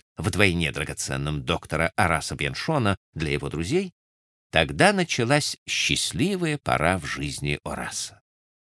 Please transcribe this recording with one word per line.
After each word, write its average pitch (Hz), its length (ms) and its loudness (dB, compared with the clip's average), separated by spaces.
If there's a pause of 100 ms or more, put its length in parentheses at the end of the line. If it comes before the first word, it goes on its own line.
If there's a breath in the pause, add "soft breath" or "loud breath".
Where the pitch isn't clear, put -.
(160)
вдвойне 87 560 2
драгоценным 71 720 -4
доктора 80 520 0
Ораса 82 400 2
Бьяншона 98 600 -2 (160)
для 76 180 -2
его 71 180 -2
друзей, 135 420 -2 (600)
тогда 80 420 4
началась 147 640 0 (100)
счастливая 156 920 0
пора 80 380 2
в 151 80 -8
жизни 71 580 -4
Ораса. - 580 -8 (400)